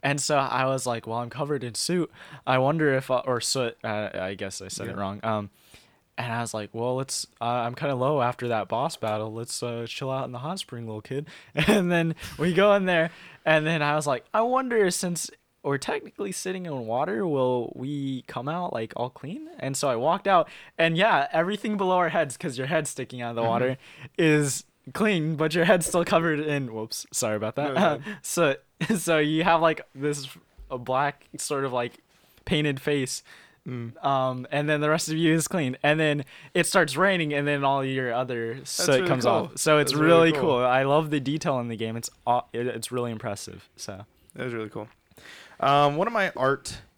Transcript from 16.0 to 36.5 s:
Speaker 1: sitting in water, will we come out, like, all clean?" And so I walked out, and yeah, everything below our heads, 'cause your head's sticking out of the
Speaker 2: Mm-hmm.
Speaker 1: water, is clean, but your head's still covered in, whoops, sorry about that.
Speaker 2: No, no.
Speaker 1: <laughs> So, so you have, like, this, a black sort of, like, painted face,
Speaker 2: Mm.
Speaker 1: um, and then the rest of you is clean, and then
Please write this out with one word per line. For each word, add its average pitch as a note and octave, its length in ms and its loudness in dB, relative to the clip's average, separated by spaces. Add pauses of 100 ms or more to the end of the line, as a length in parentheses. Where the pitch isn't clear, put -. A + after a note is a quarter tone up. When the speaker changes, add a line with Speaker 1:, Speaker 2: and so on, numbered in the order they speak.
Speaker 1:
sitting F#3 340 -8
in C3 220 -6
water, F3 400 -2
will B2+ 480 0
we C3+ 480 -6
come B2 260 -8
out, F3 240 -6
like, A2+ 220 -6
all B2+ 160 -6
clean?" B3 360 -12 (120)
And C3+ 180 -4
so C#3+ 120 0
I B2 60 2
walked D#3+ 320 0
out, F3+ 220 4 (260)
and E3 220 4
yeah, F3 340 4
everything G3+ 460 0
below F#3 220 2
our E3+ 100 2
heads, D3+ 260 0
'cause C3+ 220 -6
your C3 80 -4
head's D3+ 240 -2
sticking B2+ 320 -10
out A#2+ 100 -6
of A#2 40 -6
the A#2 80 -2
Speaker 2:
Mm-hmm. A2+ 60 2
Speaker 1:
water, B2+ 280 2 (400)
is D3+ 460 4 (320)
clean, E3+ 400 2
but D#3 180 0
your E3 120 4
head's F3+ 200 6
still E3+ 180 2
covered E3 360 2
in, C#3+ 340 -2
whoops, A2 400 -8
sorry A2 220 0
about G#2+ 220 -4
that. C#3+ 180 -2
Speaker 2:
No, E3+ 220 4
no. B2+ 40 -10 (100)
Speaker 1:
<laughs> G3+ 120 -12
So, D#3+ 320 2 (420)
so E3 220 2
you D#3 240 2
have, E3 180 6
like, D#3+ 200 2 (120)
this, C#3+ 340 -4 (440)
a C3 80 -6
black C3 480 -2 (100)
sort C#3 260 -4
of, C3+ 100 -2
like, B2 260 -4 (460)
painted D3+ 360 0
face, C#3+ 400 -2 (460)
Speaker 2:
Mm. A#2+ 360 -10
Speaker 1:
um, C3 480 0
and D3 160 -2
then D3+ 140 2
the D3+ 80 2
rest D#3 200 0
of D#3+ 80 -2
you E3 180 4
is D#3+ 120 0
clean, C#3 360 -2
and D3+ 160 4
then D3 260 2 (300)